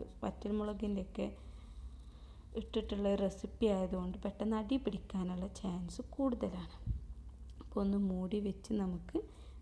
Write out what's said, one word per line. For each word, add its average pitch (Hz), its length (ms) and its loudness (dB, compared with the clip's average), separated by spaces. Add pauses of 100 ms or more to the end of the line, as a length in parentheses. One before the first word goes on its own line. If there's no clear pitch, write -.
(180)
വറ്റൽ 202 340 0
മുളകിൻ്റെയൊക്കെ 208 720 0 (1300)
ഇട്ടിട്ടുള്ള 208 580 2
റെസിപ്പി 202 520 2
ആയതുകൊണ്ട് 185 520 2
പെട്ടെന്ന് 214 380 2
അടി 220 200 4
പിടിക്കാനുള്ള 180 720 0
ചാൻസ് 180 600 -2
കൂടുതലാണ്. 202 680 0 (840)
അപ്പോൾ - 220 -2
ഒന്ന് 196 180 4
മൂടി 185 420 2
വെച്ച് 202 320 -2
നമുക്ക് 185 460 2 (440)